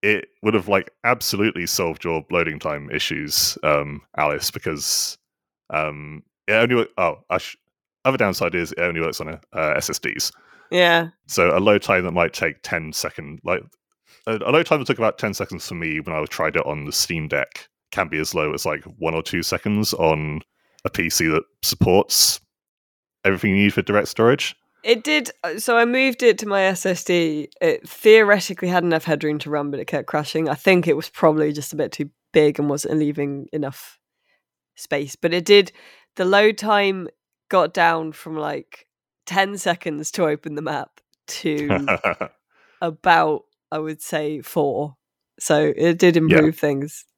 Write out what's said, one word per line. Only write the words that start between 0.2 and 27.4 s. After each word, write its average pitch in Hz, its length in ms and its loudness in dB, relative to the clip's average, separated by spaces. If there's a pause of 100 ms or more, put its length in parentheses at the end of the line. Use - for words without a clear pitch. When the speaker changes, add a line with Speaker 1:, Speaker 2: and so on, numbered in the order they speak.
Speaker 1:
would 143 120 2
have, 95 140 0
like, 185 220 2 (140)
absolutely 104 640 -2
solved 82 380 -4
your 82 260 -2
loading 80 280 -2
time 73 320 -8
issues, - 720 -4
um, 73 380 0 (160)
Alice, 73 340 -2
because, - 680 -6 (520)
um, 76 520 -8 (240)
it 101 80 -2
only 120 200 2
wo-, 113 120 2 (100)
oh, 82 200 0 (120)
I 90 100 -2
sh-, - 180 -10 (500)
other 131 100 0
downside 92 380 0
is 85 180 -4
it - 80 -10
only 85 200 -2
works 80 200 -4
on, 78 80 -10
uh, 78 100 -12 (140)
S 76 380 -2
S 73 80 -6
Ds. - 340 -6 (380)
Speaker 2:
Yeah. 170 380 2 (180)
Speaker 1:
So 85 300 2
a 92 40 2
load 104 220 2
time 92 220 0
that 87 80 -4
might 85 200 0
take 80 300 -6
ten 80 300 -8
second, 76 520 -10
like, 87 180 -2 (640)
a, 113 100 -4
a 107 160 -4
load 160 140 2
time 151 120 2
that 131 80 -6
took 139 120 -2
about 110 200 0
ten 104 160 -4
seconds 90 340 -8
for - 60 -10
me 80 260 -6
when 80 140 -8
I 78 100 -2
tried 78 320 -4
it 80 80 0
on 73 200 -6
the 73 80 -10
Steam 80 360 -4
Deck - 400 -6 (220)
can 90 180 -2
be 78 100 -4
as 78 160 -4
low 76 200 -2
as, 71 100 -8
like, 76 200 -6 (140)
one 80 160 -2
or 80 80 -2
two - 200 -4
seconds 104 520 -2
on 78 460 0 (460)
a - 40 -4
P 80 200 -2
C - 160 0
that 80 160 2 (200)
supports - 800 2 (840)
everything 98 240 0
you 101 140 4
need 101 100 4
for 95 80 0
direct 101 260 2
storage. - 480 2 (260)
Speaker 2:
It 226 220 0
did. 294 260 0 (140)
Uh, 175 140 -6
so 233 180 0
I 233 80 4
moved 254 380 0
it 226 160 6
to 220 80 -8
my 196 160 0
S 190 240 0
S 180 180 -2
D. 160 440 0 (120)